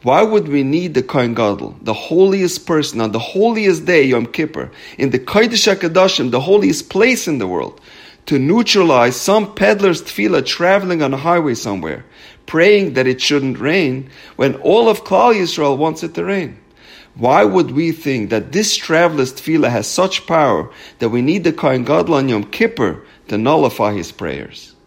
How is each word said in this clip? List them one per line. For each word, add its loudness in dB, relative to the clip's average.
Why 2
would 0
we 0
need -2
the 0
Kohen -2
Gadol, -4
the -4
holiest 0
person -2
on -2
the -2
holiest 0
day, 4
Yom 2
Kippur, -6
in -2
the 0
Kodesh 0
HaKadoshim, 0
the 0
holiest 2
place 0
in -2
the -4
world, -6
to 0
neutralize 2
some 0
peddler's 2
tefillah -2
traveling 0
on -2
a -6
highway 0
somewhere, -8
praying 2
that 2
it -2
shouldn't -2
rain, -2
when 0
all 2
of -2
Klal 4
Yisrael -2
wants -4
it -10
to -6
rain? -6
Why 4
would 2
we -2
think -4
that -2
this 0
traveler's 0
tefillah -2
has -2
such -2
power 0
that -2
we 0
need 0
the 2
Kohen 0
Gadol 0
on 0
Yom 0
Kippur -2
to -4
nullify 0
his -8
prayers? -12